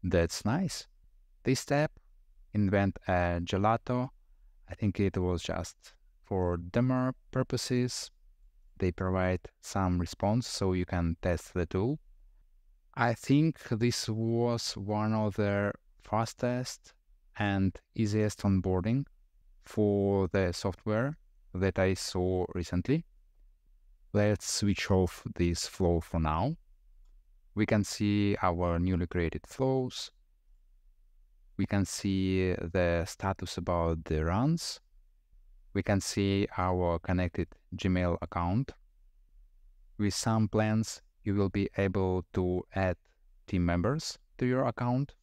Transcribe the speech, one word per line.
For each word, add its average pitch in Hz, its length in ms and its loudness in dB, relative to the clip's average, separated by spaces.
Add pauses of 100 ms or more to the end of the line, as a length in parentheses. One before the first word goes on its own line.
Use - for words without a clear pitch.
That's 85 420 0
nice. 151 420 -2 (560)
This 131 160 2
step, 147 320 -2 (640)
invent 98 440 2 (100)
a 87 360 2
gelato, 117 680 0 (600)
I 85 60 -8
think 104 240 -2
it 98 180 0
was 90 260 0
just 85 320 -6 (480)
for 90 340 -2
demo 127 560 0 (180)
purposes. 123 800 -2 (680)
They 92 120 2
provide 92 500 0 (200)
some 92 360 0
response 101 500 0
so 95 260 0
you 90 120 0
can 85 360 -2
test 87 320 -2
the 87 120 0
tool. 117 340 -2 (960)
I 120 180 2
think 147 460 2 (100)
this 117 380 0
was 117 680 -2
one 107 360 -2
of 107 220 0
the 101 380 2 (300)
fastest 123 880 -4 (440)
and 98 400 0 (180)
easiest 107 480 0
onboarding 98 640 2 (580)
for 101 680 2
the 92 220 2
software 107 680 -4 (360)
that 92 260 0
I 95 140 4
saw 90 520 -2 (100)
recently. 90 500 -2 (1080)
Let's 104 360 2
switch - 400 0
off 92 340 2 (120)
this 87 320 0
flow 85 320 2
for 82 200 -4
now. 82 360 0 (1000)
We 107 100 2
can 104 180 2
see 104 580 0
our 87 380 2
newly 90 280 2
created 85 380 -2
flows. 131 680 -4 (1500)
We 98 80 0
can 101 200 0
see 95 680 0
the 85 520 0
status - 520 -6
about 85 480 0
the 78 180 0
runs. 123 560 0 (920)
We 98 100 -2
can 101 180 2
see 98 460 0 (100)
our 90 420 0
connected 90 500 -2 (260)
Gmail 90 460 0
account. 87 500 -2 (1300)
With 104 160 0
some 110 340 0
plans, 110 540 0 (220)
you 101 120 0
will 98 140 2
be 98 280 0
able 92 560 0
to 90 300 0 (100)
add 92 220 0 (500)
team 90 200 0
members 95 520 0 (200)
to 127 80 -2
your 127 200 0
account. 123 580 -2